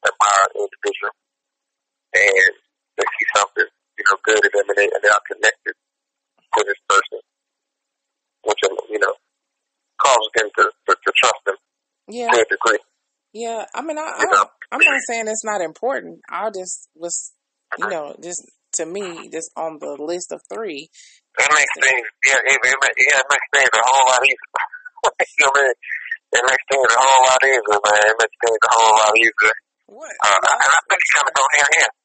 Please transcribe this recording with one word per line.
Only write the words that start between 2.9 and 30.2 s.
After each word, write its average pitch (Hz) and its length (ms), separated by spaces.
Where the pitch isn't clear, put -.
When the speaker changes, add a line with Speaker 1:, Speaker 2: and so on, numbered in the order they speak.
Speaker 1:
they - 100
see - 200
something, - 320
you 104 100
know, 98 160
good 107 180
in 104 100
them 101 160
and 101 100
they, 101 100
and - 140
they 104 100
are 104 140
connected 101 480
to - 280
this 98 240
person, - 320
which, - 200
um, - 100
you 427 100
know, - 160
causes 123 340
them 110 220
to, 98 60
to, - 60
to - 220
trust - 280
them 98 120
Speaker 2:
Yeah. 233 260
Speaker 1:
to 117 80
a 110 80
degree. - 320
Speaker 2:
Yeah, 226 320
I 254 80
mean, 311 140
I, 311 120
I - 160
Speaker 1:
You - 60
know? - 60
Speaker 2:
don't, - 120
I'm 277 100
not 277 260
saying 226 200
it's 220 180
not 208 160
important. 160 680
I 196 200
just 185 460
was, - 360
you - 100
Speaker 1:
Mm-hmm. - 0
Speaker 2:
know, 156 360
just 175 180
to 165 100
me, 175 460
just 160 240
on 160 240
the 147 220
list 175 320
of 151 80
three. 180 380
Speaker 1:
It 135 140
makes 147 280
things, 131 260
yeah, 131 200
it, 135 160
it 127 200
ma-, 131 160
yeah, 139 260
it 139 60
makes 139 240
things 135 200
a 110 120
whole 131 240
lot 127 140
easier. 127 300
<laughs> - 100
You 147 80
know 135 80
what 143 60
I - 20
mean? 127 120
It 120 100
makes 131 240
things 135 220
a 120 100
whole 135 280
lot 131 140
easier, 110 360
man. 104 220
It 110 80
makes 113 240
things 113 200
a 117 120
whole 113 240
lot 107 160
easier. 110 400
Speaker 2:
What? 262 240